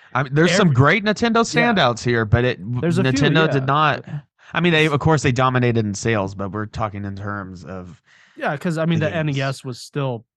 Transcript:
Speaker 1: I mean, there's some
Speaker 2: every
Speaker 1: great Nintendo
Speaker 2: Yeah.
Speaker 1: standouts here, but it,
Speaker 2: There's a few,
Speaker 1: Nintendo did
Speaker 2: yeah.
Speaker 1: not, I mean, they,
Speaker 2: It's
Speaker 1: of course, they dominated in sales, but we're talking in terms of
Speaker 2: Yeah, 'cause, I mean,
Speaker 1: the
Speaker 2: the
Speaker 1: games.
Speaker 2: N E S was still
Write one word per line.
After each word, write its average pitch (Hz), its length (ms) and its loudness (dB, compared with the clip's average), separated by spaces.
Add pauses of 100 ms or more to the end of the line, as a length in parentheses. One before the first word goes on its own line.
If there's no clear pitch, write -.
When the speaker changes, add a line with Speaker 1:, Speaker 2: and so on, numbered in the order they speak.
(140)
Speaker 1:
I 127 100 2
mean, 135 100 -10
there's 165 180 4
some 190 160 4
Speaker 2:
every 143 80 4
Speaker 1:
great 151 300 6
Nintendo 220 300 0 (200)
Speaker 2:
Yeah. 240 180 2
Speaker 1:
standouts 131 300 2
here, 117 220 2
but 120 180 -2
it, 123 160 -2 (220)
Speaker 2:
There's 165 160 0
a 190 60 2
few, 131 100 2
Speaker 1:
Nintendo 147 380 2
did 139 120 0
Speaker 2:
yeah. - 20 -6
Speaker 1:
not, 143 400 0 (480)
I - 60 -2
mean, 170 140 2
they, 156 120 4
Speaker 2:
It's 156 80 0
Speaker 1:
of 143 60 2
course, 156 240 2
they 143 80 2
dominated 123 540 2
in 104 100 -2
sales, 101 400 -2
but 98 160 -8
we're 107 160 -6
talking 107 380 -6
in 98 100 -10
terms 98 500 -12
of 90 360 -16 (340)
Speaker 2:
Yeah, 226 220 -4
'cause, 165 200 -4
I 160 80 -2
mean, 165 140 0
Speaker 1:
the 156 60 0
Speaker 2:
the 156 60 -2
Speaker 1:
games. 170 80 -4
Speaker 2:
N 151 180 -2
E 139 40 -2
S 135 220 -6
was 127 180 -12
still 131 440 -8 (120)